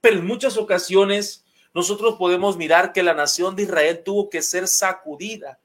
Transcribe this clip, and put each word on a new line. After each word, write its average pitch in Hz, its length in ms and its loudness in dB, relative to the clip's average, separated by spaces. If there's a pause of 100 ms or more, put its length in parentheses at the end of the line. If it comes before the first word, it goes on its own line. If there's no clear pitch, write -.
Pero 220 180 4
en 170 80 -4
muchas 220 300 -2
ocasiones 202 880 0 (300)
nosotros 208 420 0
podemos 180 400 0
mirar 170 360 4
que 185 100 0
la 170 120 2
nación 175 420 -2
de 202 80 -2
Israel 165 400 0
tuvo 202 260 -2
que 160 120 -4
ser 185 260 -4
sacudida 185 960 -6